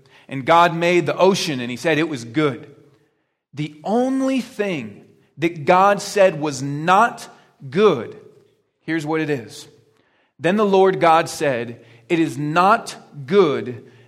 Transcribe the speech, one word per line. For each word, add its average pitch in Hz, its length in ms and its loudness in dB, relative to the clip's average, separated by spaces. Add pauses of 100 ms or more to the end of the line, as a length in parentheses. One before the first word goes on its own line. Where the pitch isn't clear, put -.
(280)
And 135 160 -10
God 165 300 4
made 170 320 2
the 143 100 -2
ocean, 175 440 0
and 120 100 -8
he 123 60 -8
said 156 220 0
it 165 100 -2
was 127 160 -10
good." 123 500 -4 (800)
The 151 280 -10
only 262 580 -2
thing 151 640 -8 (340)
that 165 260 -4
God 190 380 4
said 185 380 2
was 143 220 -6
not 175 680 0 (400)
good, 143 480 0 (680)
here's 156 240 -6
what 160 140 -2
it 151 100 -4
is. 110 360 -8 (720)
"Then 170 180 0
the 214 80 0
Lord 190 360 2
God 165 280 4
said, 120 560 -6 (240)
'It 170 100 0
is 147 200 -2
not 175 580 0 (300)
good 127 640 0 (180)